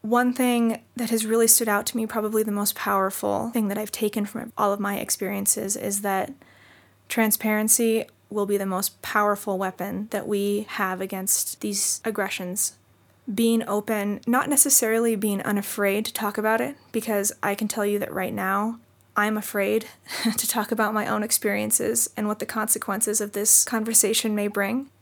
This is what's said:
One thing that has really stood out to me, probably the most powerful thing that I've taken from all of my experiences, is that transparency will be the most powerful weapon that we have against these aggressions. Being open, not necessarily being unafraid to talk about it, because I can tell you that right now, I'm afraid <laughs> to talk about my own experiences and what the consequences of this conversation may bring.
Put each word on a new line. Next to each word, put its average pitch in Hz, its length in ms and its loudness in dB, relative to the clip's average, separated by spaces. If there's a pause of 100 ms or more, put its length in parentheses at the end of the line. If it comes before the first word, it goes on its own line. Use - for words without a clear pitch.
One 240 300 4
thing 240 500 2 (140)
that 233 140 -4
has 220 160 2
really 226 220 4
stood 226 200 6
out 208 200 2
to - 100 -4
me, 226 80 -2
probably 214 380 0
the 214 80 -2
most 202 240 0
powerful 202 760 0
thing 226 180 0
that 202 100 -2
I've 214 140 -6
taken 208 340 0
from 226 320 -8
all 208 140 2
of 202 80 -2
my 202 180 -2
experiences, 202 800 -2
is 202 260 -4
that 196 300 0 (760)
transparency 220 960 2 (240)
will 202 160 -2
be 202 120 0
the 196 80 -2
most 190 360 -4
powerful 208 560 0
weapon 190 540 -4
that 196 160 -4
we 202 420 0
have 185 320 -2
against 190 580 -4
these 202 460 -2
aggressions. 196 720 -2 (560)
Being 226 360 2
open, 208 580 -2
not 247 240 2
necessarily 233 680 4
being 202 260 0
unafraid 202 640 0
to - 80 -6
talk 208 240 -2
about 220 240 2
it, 277 140 -4 (160)
because 208 400 0 (120)
I 202 100 2
can 208 140 -2
tell 208 180 -2
you 208 140 0
that - 140 -6
right 190 200 -2
now, 202 460 -2 (360)
I'm 214 220 2
afraid 208 480 0 (260)
<laughs> - 260 0
to 233 100 -2
talk 214 240 0
about 220 220 2
my 214 140 0
own 214 140 0
experiences - 960 0
and 214 100 -2
what 214 120 -2
the 220 80 -6
consequences 214 720 -2
of 208 120 -6
this - 320 4
conversation 220 680 2
may 208 140 0
bring. 208 420 -2 (120)